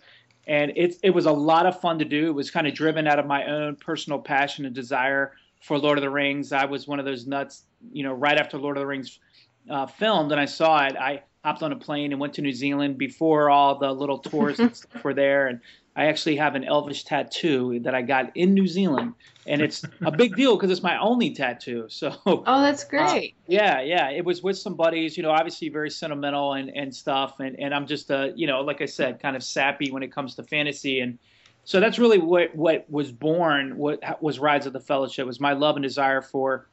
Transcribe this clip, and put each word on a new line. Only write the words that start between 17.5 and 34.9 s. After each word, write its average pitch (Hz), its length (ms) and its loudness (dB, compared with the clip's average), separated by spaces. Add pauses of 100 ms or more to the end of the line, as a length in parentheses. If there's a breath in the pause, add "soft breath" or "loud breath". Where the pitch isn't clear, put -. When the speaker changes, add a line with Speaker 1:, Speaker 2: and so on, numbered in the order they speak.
Speaker 1:
that 127 120 -2
I 127 80 0
got 127 340 0
in 185 180 4
New 196 120 6
Zealand. 170 480 0 (320 soft breath)
And 147 160 0
it's 151 240 -2 (200)
a 160 60 2
big 190 260 4
deal 247 200 4
'cause 185 140 2
it's 180 100 0
my 170 160 0
only 202 360 2
tattoo. 120 560 -4
So, - 260 -6 (100)
Speaker 2:
Oh, 247 360 4
that's 285 240 2
Speaker 1:
uh, - 20 -18
Speaker 2:
great. 294 480 0 (120)
Speaker 1:
yeah, 180 340 4
yeah. 151 280 0
It 151 140 -4
was 175 180 -2
with 190 160 -2
some 190 180 -8
buddies, 160 420 0
you 175 60 -4
know, 156 80 2
obviously 165 360 0
very 151 220 -4
sentimental 143 640 -4
and, 135 160 -6
and 139 260 -8
stuff. 135 460 -2
And, 135 180 -8
and 143 160 -4
I'm 143 120 -4
just, 143 220 -6
uh, 139 260 0
you 165 120 -2
know, 135 140 0
like 147 200 -4
I 147 40 -2
said, 131 360 -4
kind 135 140 -4
of 123 80 -8
sappy 139 480 -2
when 135 100 -8
it 131 120 -10
comes 135 220 -8
to 139 80 -14
fantasy. 143 580 -2
And 123 180 -6 (460 soft breath)
so 185 160 2
that's 226 180 2
really 226 200 8
what, 170 360 4
what 160 340 0
was 143 220 -4
born, 143 640 0
what 147 220 -2 (240)
was 139 160 -2
Rise 143 260 2
of 139 60 -6
the 131 80 -10
Fellowship, 135 480 -2